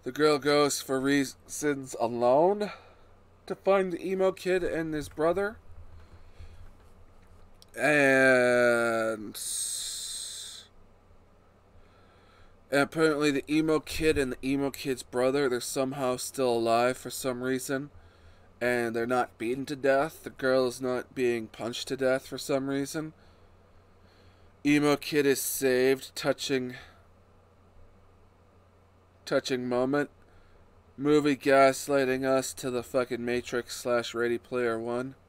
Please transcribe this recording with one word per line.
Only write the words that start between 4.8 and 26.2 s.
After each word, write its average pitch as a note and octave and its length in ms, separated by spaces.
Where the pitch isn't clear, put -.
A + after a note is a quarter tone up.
his D3 140
brother. F#3 500
And, B2 1600
and C#3 100
apparently D3+ 480
the C#3 180
emo D#3 320
kid D#3 380
and C3 140
the - 120
emo C#3 280
kid's C3 320
brother, C3 440
they're A#2+ 140
somehow C3 560
still B2 400
alive A#2 400
for B2 140
some B2+ 320
reason. C3 480
And A#2+ 360
they're A#2 100
not B2 320
beaten B2+ 300
to D3 80
death. C3+ 480
The B2+ 80
girl C3 360
is B2 140
not B2+ 320
being A#2+ 340
punched - 420
to C3 80
death C3 300
for C3+ 100
some C3+ 300
reason. C#3 460
Emo D3 320
kid C#3+ 300
is C3+ 160
saved. C3 720
Touching, C3 600